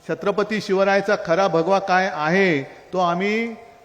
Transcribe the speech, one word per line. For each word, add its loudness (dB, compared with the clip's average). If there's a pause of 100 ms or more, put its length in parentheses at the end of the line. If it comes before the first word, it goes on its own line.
छत्रपती -2
शिवरायाचा 2 (100)
खरा 2
भगवा 2
काय 0
आहे, 2
तो -8
आम्ही -2 (300)